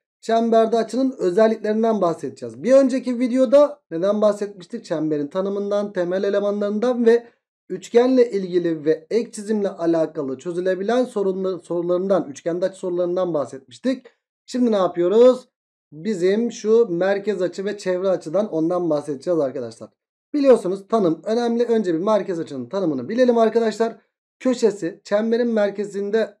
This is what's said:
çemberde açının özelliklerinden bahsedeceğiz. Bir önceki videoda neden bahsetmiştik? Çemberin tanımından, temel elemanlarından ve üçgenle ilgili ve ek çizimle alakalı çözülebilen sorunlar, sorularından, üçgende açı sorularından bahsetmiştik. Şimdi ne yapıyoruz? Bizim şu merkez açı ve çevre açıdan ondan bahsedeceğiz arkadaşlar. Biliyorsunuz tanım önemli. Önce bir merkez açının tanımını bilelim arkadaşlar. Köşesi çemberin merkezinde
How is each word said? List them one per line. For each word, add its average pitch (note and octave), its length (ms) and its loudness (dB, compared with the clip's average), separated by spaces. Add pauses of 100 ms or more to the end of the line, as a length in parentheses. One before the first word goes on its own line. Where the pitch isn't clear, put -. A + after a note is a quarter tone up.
(220)
çemberde A3+ 560 2
açının B3+ 400 -2
özelliklerinden A3 840 2
bahsedeceğiz. C3+ 600 -4
Bir A#3+ 100 2
önceki B3+ 460 4
videoda C4 640 4 (100)
neden G3 300 0
bahsetmiştik? G#3 640 -2
Çemberin D3+ 420 -4
tanımından, G3+ 680 -4
temel F#3 300 -2
elemanlarından G#3 800 0
ve A#3 220 4 (420)
üçgenle A#3+ 640 2
ilgili E3+ 540 -2
ve D3+ 240 0
ek A#3 220 -2
çizimle G#3 380 -2
alakalı D#3+ 680 -2
çözülebilen F#3 680 -2
sorunlar, F#3+ 540 -4
sorularından, F3 720 -2
üçgende F3 360 -4
açı F#3 140 -6
sorularından F3+ 540 -2
bahsetmiştik. C#3 720 -6 (400)
Şimdi B3 260 0
ne G#3+ 60 2
yapıyoruz? G3 680 4 (440)
Bizim F#3+ 600 -2
şu A3 380 2
merkez G3 520 -2
açı F#3 240 -4
ve G#3 120 -6
çevre F#3 320 -2
açıdan F3+ 420 -2
ondan E3 380 0
bahsedeceğiz D3+ 500 -2
arkadaşlar. B2 500 -6 (440)
Biliyorsunuz A3 560 4
tanım F3 340 2
önemli. A#3 400 0
Önce A3 300 0
bir D#3+ 60 -2
merkez F#3+ 400 0
açının C3 300 -10
tanımını D#3 400 -4
bilelim A#3+ 280 2
arkadaşlar. A3+ 600 0 (420)
Köşesi G#3 640 -2
çemberin A3+ 440 0
merkezinde G3+ 920 -2